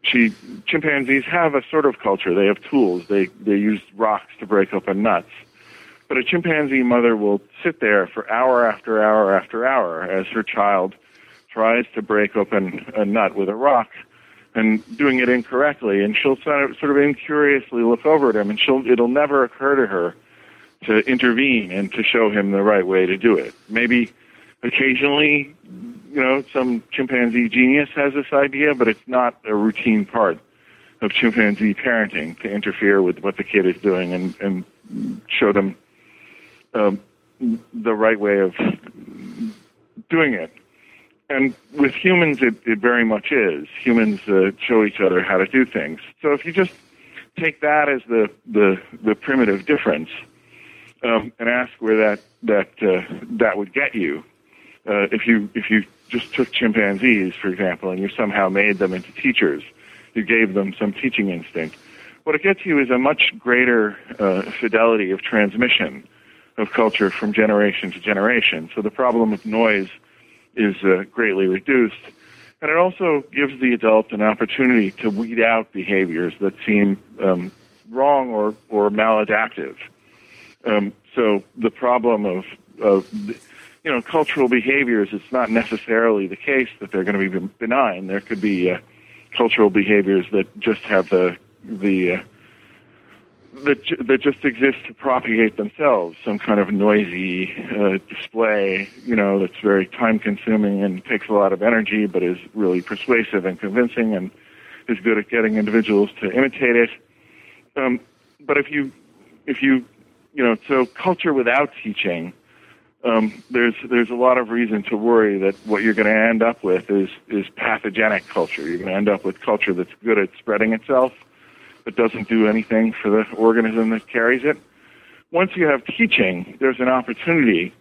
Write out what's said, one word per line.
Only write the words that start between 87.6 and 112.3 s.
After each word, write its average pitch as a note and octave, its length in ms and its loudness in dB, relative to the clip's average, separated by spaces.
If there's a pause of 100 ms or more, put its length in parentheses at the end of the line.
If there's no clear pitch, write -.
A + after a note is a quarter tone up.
There F#2+ 140 -6
could G2+ 200 -10
be, F#2 300 0
uh, F2 80 -4 (580)
cultural A2+ 340 4
behaviors G2 600 2
that G2 140 0 (140)
just G#2+ 220 -2
have F#2+ 260 0
the, F2+ 280 0 (280)
the, F#2+ 520 -2
uh, F#2+ 60 -10 (1400)
that C#3+ 200 0
ju-, E3 120 -4
that B2+ 240 0
just C#3 240 -2
exist C3 420 0
to A#2 80 -18
propagate A#2 640 0
themselves, G#2 680 -2
some G#2 140 -4
kind G#2 200 0
of F#2+ 140 0
noisy, F#2 800 0 (180)
uh, G2+ 280 0 (100)
display, G2 800 -2 (160)
you A#2+ 100 -2
know, G2+ 240 2
that's F#2+ 240 -4
very G2 240 4
time-consuming G#2+ 960 -2
and F#2+ 220 -4
takes - 240 -4
a A2+ 40 -2
lot G2+ 200 4
of F#2+ 100 -4
energy, A2 440 0
but F2+ 160 -2
is F2+ 160 -2 (160)
really F2+ 260 0
persuasive G#2+ 640 -2
and F2+ 160 -4
convincing A2+ 540 -2
and F#2 160 -6 (580)
is A2+ 120 -2
good A2+ 180 0
at G#2 100 -6
getting A2 280 0
individuals G#2 540 2 (100)
to G2+ 100 -2
imitate B2+ 460 0
it. A#2 140 4 (840)
Um, B2+ 240 -2 (400)
but C#3+ 160 -2
if C#3+ 140 -2
you, C#3+ 220 -4 (540)
if C3+ 160 -4
you, C3 220 2 (500)
you C#3+ 80 -2
know, A#2 140 2 (100)
so C3 200 0
culture F3+ 460 -2
without C3+ 380 0 (120)
teaching, F2+ 500 -6 (720)